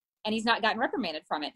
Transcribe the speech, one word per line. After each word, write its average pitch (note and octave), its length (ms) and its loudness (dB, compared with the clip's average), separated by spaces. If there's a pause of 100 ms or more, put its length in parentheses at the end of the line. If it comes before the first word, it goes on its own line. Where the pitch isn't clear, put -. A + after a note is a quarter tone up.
(260)
and G#3+ 80 0
he's A3 120 -2
not A3+ 160 4
gotten G#3+ 180 2
reprimanded A#3 480 -2
from D3+ 140 -2
it. D3 140 -6